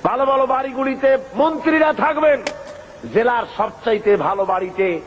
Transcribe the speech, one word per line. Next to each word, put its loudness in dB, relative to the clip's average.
ভালো 0
ভালো 2
বাড়িগুলিতে 0
মন্ত্রীরা 2
থাকবেন, 2
জেলার 2
সবচাইতে 0
ভালো 0
বাড়িতে -2